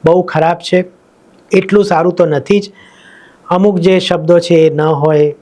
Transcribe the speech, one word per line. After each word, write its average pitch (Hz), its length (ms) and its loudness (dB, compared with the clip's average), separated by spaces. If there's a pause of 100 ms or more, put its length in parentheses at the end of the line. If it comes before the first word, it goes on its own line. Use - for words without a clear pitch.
બહુ 175 160 2
ખરાબ 165 360 -2
છે, 180 280 -2 (680)
એટલું 190 320 0
સારું 175 280 -2
તો 175 120 0
નથી 151 340 -2
જ. 202 120 -8 (800)
અમુક 190 300 0
જે 185 200 2
શબ્દો 170 400 0
છે 170 160 0
એ 160 140 4
ન 143 120 -2
હોય 151 600 0